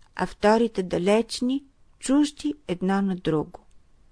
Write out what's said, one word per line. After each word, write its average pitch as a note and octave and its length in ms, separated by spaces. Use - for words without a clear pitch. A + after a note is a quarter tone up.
а - 100
вторите A3 560
далечни, A3 800
чужди D4 560
едно F#3+ 340
на F#3+ 140
друго. D#3+ 440